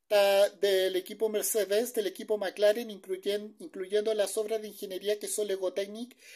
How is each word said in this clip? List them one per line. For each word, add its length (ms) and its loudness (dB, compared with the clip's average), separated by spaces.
ta-, 420 6
del 460 2
equipo 340 -2
Mercedes-Benz, 640 0
del 120 0
equipo 320 -4
McLaren, 540 2
incluyen-, 640 -6
incluyendo 560 -2
las 240 -2
obras 240 -2
de 60 -10
ingeniería 500 -4
que 100 -10
son 200 -2
Lego 260 -2
Technic, 420 -8